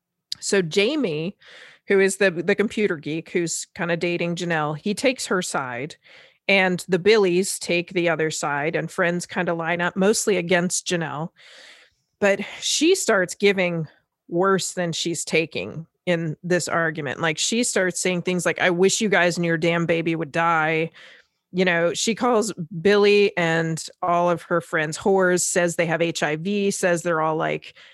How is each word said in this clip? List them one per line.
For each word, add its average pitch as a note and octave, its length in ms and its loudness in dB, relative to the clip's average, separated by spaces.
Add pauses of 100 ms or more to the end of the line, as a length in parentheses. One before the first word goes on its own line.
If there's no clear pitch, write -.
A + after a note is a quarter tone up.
(400)
So G3 220 0
Jamie, G3 760 0 (500)
who G3 140 4
is F#3+ 160 2
the, G3 140 2
the F3 260 0
computer G3+ 400 0
geek D3+ 340 -8
who's E3+ 440 -4
kinda E3+ 220 -2
dating F3 400 -2
Janelle, D#3 400 -2
he G3+ 180 -4
takes C4+ 320 -2
her F#3 160 0
side, C3 540 -6 (520)
and F#3+ 400 2
the F3+ 100 2
Billies G3 600 2
take F3 340 -2
the E3+ 180 0
other D#3 200 0
side, D3+ 460 -2
and D#3 140 -4
friends F3 340 -2
kinda F3 300 -4
line E3+ 260 -2
up F3 160 -2
mostly G3+ 400 2
against F3 500 0
Janelle. D#3+ 440 -4 (880)
But G3+ 200 2 (200)
she E4+ 340 2
starts G3 400 0
giving F3+ 520 2 (420)
worse F#3 440 0
than F3 200 -4
she's E3+ 320 -4
taking D#3+ 600 -4 (180)
in E3 380 -2
this F3 240 0
argument. D#3+ 540 -4
Like, D#3+ 180 -2
she A#3 240 0
starts F#3 380 0
saying F3+ 220 -2
things F3+ 220 -2
like, E3 160 -2
"I F3+ 100 2
wish F3+ 300 2
you A3 80 2
guys F3 280 2
and F3 100 0
your E3 100 0
damn E3+ 300 0
baby E3 300 0
would D#3 160 -6
die." D#3+ 580 0 (600)
You F#3 120 2
know, F3 300 2
she A3 220 -2
calls A#3+ 360 0 (280)
Billy G3+ 560 4
and E3 440 0 (220)
all F3 260 2
of E3+ 140 0
her E3+ 180 0
friends D#3 380 -4
whores, F#3 440 2
says F3 340 0
they E3+ 100 0
have E3 160 0
H E3+ 220 -2
I D3+ 100 0
V, G3 380 -2
says F3 300 0
they're E3+ 180 -2
all, D#3 160 0
like, D#3 380 -4 (200)